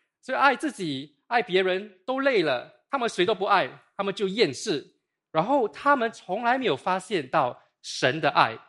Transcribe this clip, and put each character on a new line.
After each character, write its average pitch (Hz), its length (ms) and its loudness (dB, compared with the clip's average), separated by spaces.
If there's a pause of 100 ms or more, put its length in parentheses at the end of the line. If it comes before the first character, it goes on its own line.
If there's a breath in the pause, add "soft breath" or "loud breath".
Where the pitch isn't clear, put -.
(220)
所 254 120 -8
以 240 40 0
爱 262 180 4
自 294 160 -6
己 147 420 -8 (120)
爱 233 160 0
别 180 180 0
人 190 460 -2
都 262 140 -4
累 262 220 2
了， 131 300 -2 (180)
他 277 60 -2
们 240 100 -2
谁 180 200 0
都 220 80 2
不 190 100 -4
爱， 185 240 4 (260)
他 202 80 -4
们 196 120 -4
就 202 120 -2
厌 185 280 0
世， 156 400 -6 (360)
然 156 140 0
后 247 240 2
他 285 260 0
们 233 160 0
从 - 320 -8
来 240 140 2
没 254 80 -4
有 165 100 2
发 185 240 -2
现 165 300 -4
到 131 340 0 (200 soft breath)
神 139 360 0
的 147 120 0
爱。 117 280 2 (100)